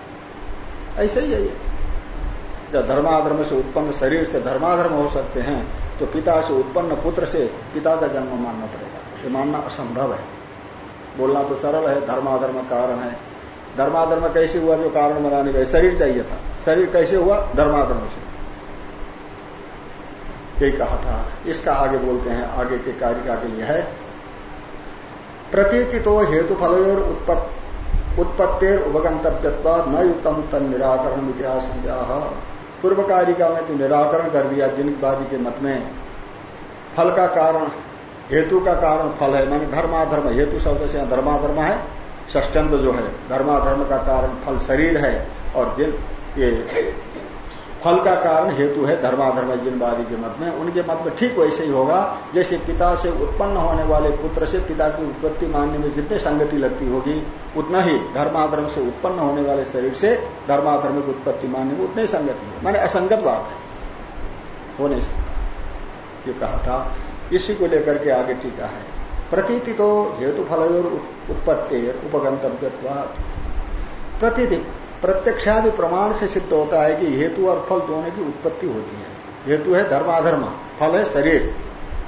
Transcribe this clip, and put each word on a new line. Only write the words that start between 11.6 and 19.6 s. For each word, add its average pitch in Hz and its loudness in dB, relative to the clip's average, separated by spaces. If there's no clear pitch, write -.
है, 139 0
धर्माधर्म 131 0
कारण 127 0
है। 120 -6
धर्माधर्म 165 2
कैसे 165 2
हुआ 160 4
जो 160 0
कारण 147 2
बनाने 139 2
का? 131 4
शरीर 175 4
चाहिए 127 2
था, - -6
शरीर 175 4
कैसे 175 4
हुआ? 190 4
धर्माधर्म 143 4
से। - -8